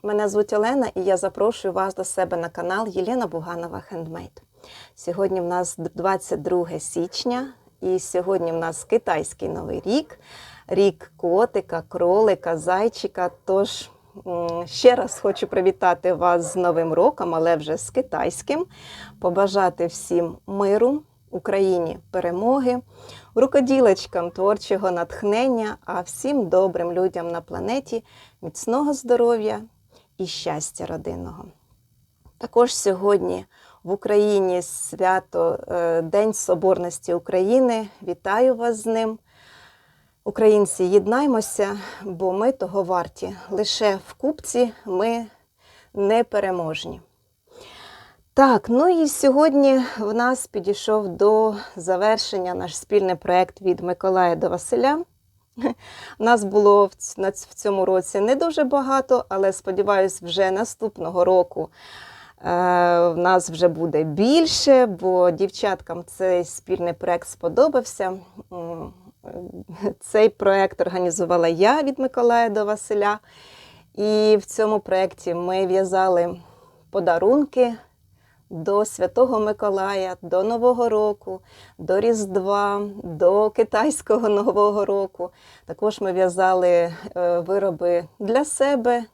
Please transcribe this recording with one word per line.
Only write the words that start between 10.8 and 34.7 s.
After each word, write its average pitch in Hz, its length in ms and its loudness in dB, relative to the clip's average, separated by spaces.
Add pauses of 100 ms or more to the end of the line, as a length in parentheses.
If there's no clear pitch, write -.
котика, 180 720 0
кролика, 180 680 2
зайчика. 185 760 -2 (140)
Тож, 196 460 -2 (360)
м, 170 400 -6
ще 247 280 4
раз 202 260 -4
хочу 196 260 -2
привітати 185 680 0
вас 170 400 0
з - 40 -6
Новим 165 360 0
роком, 175 420 2
але 165 220 2
вже 151 200 -6
з - 140 -12
китайським. 262 760 -4 (540)
Побажати 185 640 0
всім 170 500 -4 (100)
миру, 208 560 0 (300)
Україні 185 680 -2 (120)
перемоги, 233 680 -2 (540)
рукоділочкам 247 960 2
творчого 196 600 0
натхнення, 214 920 -2
а 180 160 -6
всім 254 480 -4
добрим 180 440 2
людям 180 360 -2
на 170 120 -6
планеті 214 640 -6 (380)
міцного 269 520 -2
здоров'я 233 680 0 (580)
і 190 80 -6
щастя 156 600 -8
родинного. 170 580 -10 (920)
Також 240 360 2
сьогодні 185 720 0 (380)
в 175 80 -6
Україні 202 720 2
свято, 185 960 -2 (100)